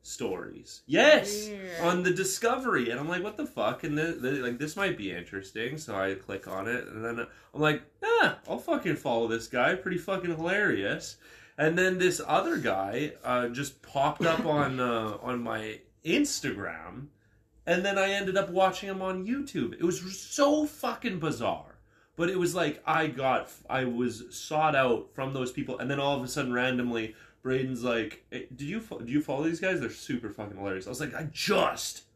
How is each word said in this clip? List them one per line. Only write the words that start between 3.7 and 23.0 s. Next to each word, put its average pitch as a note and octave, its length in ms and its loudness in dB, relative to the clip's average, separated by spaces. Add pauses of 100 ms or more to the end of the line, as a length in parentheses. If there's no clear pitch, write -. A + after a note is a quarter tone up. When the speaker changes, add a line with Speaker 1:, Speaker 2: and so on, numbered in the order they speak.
Speaker 1:
And D3 120 -2
the, D#3 100 2 (140)
the, B2+ 120 0
like, B2 260 -2
"This D3+ 180 -6
might F#3+ 220 0
be F#2+ 140 -6
interesting," G2+ 640 -6
so A#2 160 -8
I F#2+ 200 0
click F#2+ 340 -10
on F#2+ 180 -6
it, B2 220 -2
and A2 160 -10
then A#2+ 160 -4 (340)
I'm C#3+ 60 -6
like, D3+ 220 4 (220)
"Ah, A4 340 4 (100)
I'll A#3+ 100 -4
fucking - 380 0
follow A#2 320 0
this A2+ 180 -2
guy. C3+ 300 2
Pretty F3+ 220 -2
fucking F3 360 -2
hilarious." E3 840 0 (420)
And D#3+ 200 4
then F#3 200 4
this F3 280 4
other A#3 300 4
guy, A#2 560 0 (100)
uh, B2 260 2
just C3+ 340 -6
popped D3 440 2
up D#3+ 200 4
on, C#3 340 2
<laughs> - 0 -
uh, A2+ 420 0
on B2 200 -2
my A2 360 -4 (260)
Instagram, G2 1000 -2 (600)
and F3+ 180 4
then G3 140 2
I G3 120 4
ended F#3+ 260 0
up F3+ 140 2
watching F#3+ 380 4
him F#3+ 140 -4
on F#3 240 -2
YouTube. A#3 480 -2
It - 100 -4
was F3+ 160 2 (180)
so D4 480 2
fucking A#3 540 -4
bizarre. A#2 460 -2 (500)
But E3+ 120 2
it F#3 100 0
was E3+ 160 2
like, D#3 320 0
I D#3+ 200 2